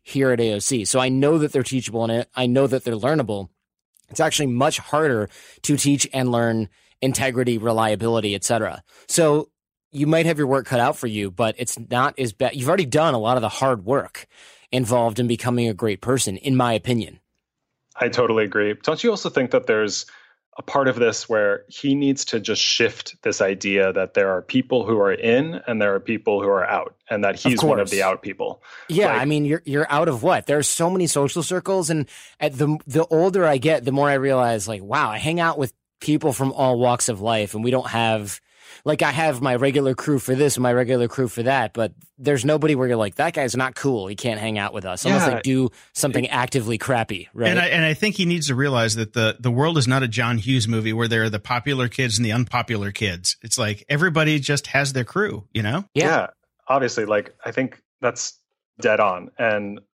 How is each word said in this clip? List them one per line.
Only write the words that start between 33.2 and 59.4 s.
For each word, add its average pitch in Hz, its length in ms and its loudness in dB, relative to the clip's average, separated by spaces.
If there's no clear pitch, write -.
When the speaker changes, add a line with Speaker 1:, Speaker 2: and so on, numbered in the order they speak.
Speaker 1:
I 147 100 4
get, 131 300 2
the 131 80 -2
more 143 160 2
I 143 60 2
realize, 127 520 2
like, 104 160 -8
wow, 123 260 0
I 107 80 -6
hang 156 220 -2
out 165 180 0
with 139 140 -2
people 147 320 0
from 135 180 -2
all 131 260 2
walks 120 300 2
of 104 140 -4
life, 110 320 -2
and 107 100 -6
we 123 80 0
don't 127 160 0
have, 113 540 -2
like, 151 180 0
I 151 100 2
have 143 300 0
my 131 140 2
regular 135 400 2
crew 143 240 0
for 131 160 -2
this 143 220 2
and 127 60 0
my 123 100 4
regular 123 340 2
crew 127 220 -2
for 117 140 -6
that, 127 300 0
but 110 200 -2
there's 135 220 0
nobody 151 320 2
where 127 100 0
you're 123 120 0
like, 104 180 -2
"That 165 180 0
guy's 131 220 -2
not 131 200 -2
cool. 117 320 -2
He 104 80 -10
can't 110 260 -4
hang 110 160 -4
out 101 160 -4
with 104 100 -8
us," 92 220 -6
unless 131 200 2
Speaker 2:
Yeah. 127 100 2
Speaker 1:
they 113 60 -6
do 131 280 0
something 123 340 -2
actively 123 500 -2
crappy, 104 560 -4
right? 117 160 0
Speaker 3:
And 180 80 2
I, 175 100 2
and 160 180 2
I 156 80 2
think 208 220 -2
he 185 100 0
needs 170 220 0
to 131 80 0
realize 120 400 2
that 110 180 -6
the, 110 260 2
the 123 100 0
world 151 280 2
is 127 100 2
not 131 160 2
a 123 40 -2
John 120 300 -2
Hughes 117 300 0
movie 110 240 0
where 113 160 0
there 110 160 2
are 110 60 0
the 104 100 -4
popular 123 480 -2
kids 113 300 -2
and 120 80 0
the 107 80 0
unpopular 113 580 -2
kids. 90 500 -4
It's - 160 -4
like, 107 300 -4
everybody 156 540 2
just 143 260 -2
has 135 240 0
their 131 140 -2
crew, 180 480 -4
you 110 100 -2
know? 160 300 -2
Speaker 1:
Yeah. 156 120 2
Speaker 2:
Yeah, 131 220 2
obviously, 120 380 0
like, 104 280 -2
I 117 60 -8
think 127 300 -6
that's - 360 -4
dead 107 180 2
on. 92 400 0
And 104 400 -2